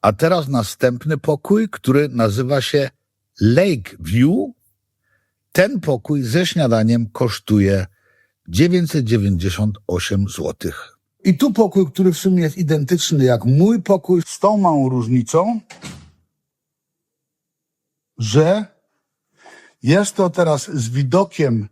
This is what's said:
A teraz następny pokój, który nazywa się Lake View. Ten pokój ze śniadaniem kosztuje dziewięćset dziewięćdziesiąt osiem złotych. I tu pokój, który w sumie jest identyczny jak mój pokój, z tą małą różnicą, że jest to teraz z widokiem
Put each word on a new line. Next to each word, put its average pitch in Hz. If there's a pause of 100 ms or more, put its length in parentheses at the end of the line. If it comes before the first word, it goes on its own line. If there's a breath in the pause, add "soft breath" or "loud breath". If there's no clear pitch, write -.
A 104
teraz 160
następny 127
pokój, 202
który 143
nazywa 123
się 139 (520)
Lake 123
View. 113 (1200)
Ten 202
pokój 143
ze 135
śniadaniem 117
kosztuje 98 (600)
dziewięćset 160
dziewięćdziesiąt 101 (120)
osiem 98
złotych. - (260)
I 190
tu 262
pokój, 196
który 185
w 151
sumie 185
jest 151
identyczny 156
jak 117
mój 175
pokój, 185
z -
tą 208
małą 151
różnicą, 127 (2500)
że 156 (1160 soft breath)
jest 185
to 185
teraz 160
z 123
widokiem 127